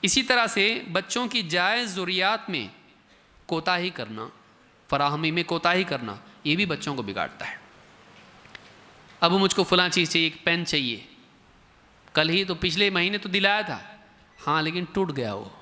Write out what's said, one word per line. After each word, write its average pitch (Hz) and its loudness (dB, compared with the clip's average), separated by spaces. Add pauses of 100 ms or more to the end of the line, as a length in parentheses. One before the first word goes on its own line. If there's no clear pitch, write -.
इसी 202 4
तरह 240 4
से 202 4 (260)
बच्चों 196 -2
की 202 -2
जायज़ 196 2
ज़रूरियात 185 0
में 123 -4 (800)
कोताही 175 -2
करना, 110 -10 (600)
फराहमी 147 2
में 170 0
कोताही 175 2
करना, 120 -6 (280)
ये 147 4
भी 202 2
बच्चों 147 -4
को 127 -4
बिगाड़ता 98 -6
है। - -12 (1600)
"अब 170 4
मुझको 190 4
फलां 180 2
चीज़ 165 0
चाहिए, 165 2
एक 156 -6
पेन 170 0
चाहिए, 127 -2 (1080)
कल 156 4
ही 190 2
तो, 180 -4
पिछले 185 2
महीने 190 0
तो 202 -8
दिलाया 202 2
था, 139 -8 (580)
हाँ, 156 0
लेकिन 170 -2 (100)
टूट 190 0
गया 120 -4
वो 98 -10